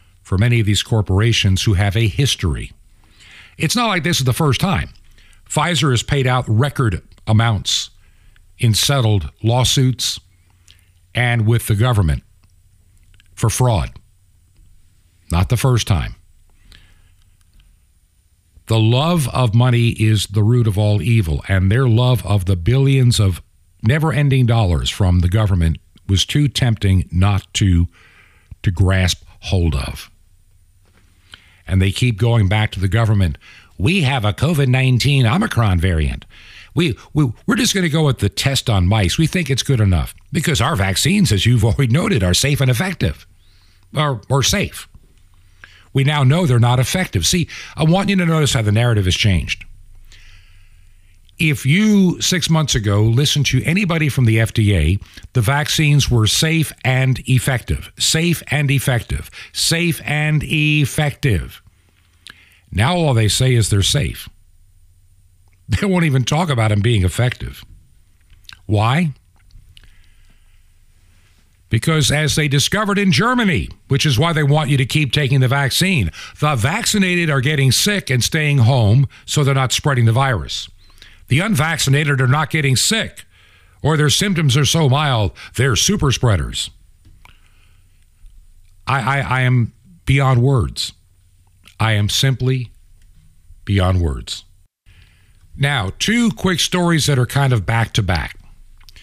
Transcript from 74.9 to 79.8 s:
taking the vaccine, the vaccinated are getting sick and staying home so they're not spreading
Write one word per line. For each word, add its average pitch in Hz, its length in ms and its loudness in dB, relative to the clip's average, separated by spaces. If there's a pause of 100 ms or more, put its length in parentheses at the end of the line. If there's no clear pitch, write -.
taking 143 280 0
the 127 80 4
vaccine, 139 640 0 (280)
the 151 160 0
vaccinated 180 760 0
are 139 100 0
getting 139 300 2
sick 202 400 -2
and 127 120 0
staying 147 360 0
home 123 480 4 (180)
so - 180 -2
they're 135 120 2
not 131 160 0
spreading 127 340 0